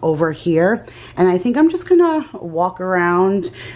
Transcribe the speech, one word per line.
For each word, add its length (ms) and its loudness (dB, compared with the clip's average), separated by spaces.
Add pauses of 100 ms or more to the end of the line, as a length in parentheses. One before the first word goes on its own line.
over 300 -2
here. 540 0 (320)
And 120 4
I 80 2
think 180 -2
I'm 140 4
just 180 -6
gonna 460 2
walk 480 -4
around 720 0 (240)